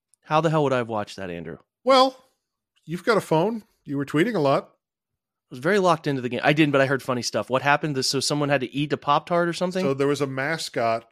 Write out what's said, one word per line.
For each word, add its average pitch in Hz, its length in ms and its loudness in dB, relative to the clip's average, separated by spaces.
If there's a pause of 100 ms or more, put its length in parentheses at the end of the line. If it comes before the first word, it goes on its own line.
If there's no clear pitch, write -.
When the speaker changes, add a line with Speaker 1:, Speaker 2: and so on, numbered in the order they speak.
(240)
Speaker 1:
How 156 160 0
the 160 100 2
hell 156 140 2
would 135 80 2
I 127 60 2
have 117 100 -4
watched 107 280 -6
that, 95 140 -8
Andrew? 85 280 -10 (260)
Speaker 2:
Well, 262 320 4 (680)
you've 170 200 -10
got 226 120 4
a 185 60 2
phone. 202 420 0 (200)
You 143 120 -6
were 139 100 -4
tweeting 185 300 2
a 175 40 0
lot. 143 240 2
Speaker 1:
I - 880 -20
was 127 80 -14
very 175 200 0
locked 180 280 2
into 139 160 -2
the 127 60 -4
game. 120 140 -6
I 151 100 4
didn't, 151 200 2
but 139 80 6
I 135 60 4
heard 131 160 0
funny 123 200 -2
stuff. 107 280 -4
What 127 120 2
happened? 143 420 0
So 139 160 -2
someone 147 300 -2
had 139 100 2
to 131 140 -8
eat 143 180 -4
a 139 40 0
Pop-Tart 156 520 0
or 170 40 -2
something? 180 320 -4
Speaker 2:
So 139 100 0
there 139 120 -2
was 139 140 -2
a 143 60 -2
mascot 131 840 -4